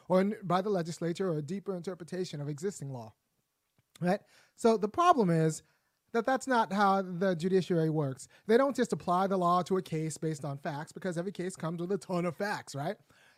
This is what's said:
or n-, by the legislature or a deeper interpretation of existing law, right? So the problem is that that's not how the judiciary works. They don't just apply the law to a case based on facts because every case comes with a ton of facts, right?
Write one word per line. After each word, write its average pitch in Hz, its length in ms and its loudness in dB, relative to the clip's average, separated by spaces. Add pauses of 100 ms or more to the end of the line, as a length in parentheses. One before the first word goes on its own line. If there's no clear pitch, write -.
or 185 120 6
n-, 202 220 0
by 180 200 2
the 214 80 -2
legislature 175 600 -2
or 156 60 0
a 151 60 -2
deeper 190 340 -6
interpretation 175 640 -8
of 143 80 -6
existing 147 460 -6
law, 123 180 -12 (880)
right? 180 200 2 (380)
So 226 200 4
the 208 100 -2
problem 320 400 4
is 160 340 2 (500)
that 226 120 0
that's 262 220 0
not 226 260 2
how 196 300 4
the 185 340 -2
judiciary 170 540 2
works. 147 360 -2 (200)
They 220 100 6
don't 269 180 4
just 240 180 0
apply 180 340 0
the 190 100 0
law 180 280 4
to 190 120 0
a 185 60 0
case 156 340 -4
based 156 300 -4
on 139 100 -6
facts 151 360 -8
because 175 260 -4
every 180 120 -4
case 196 260 -6
comes 170 220 -6
with 175 140 -4
a 202 60 -2
ton 175 260 -2
of 175 120 -2
facts, 196 380 -6
right? 156 220 -4 (420)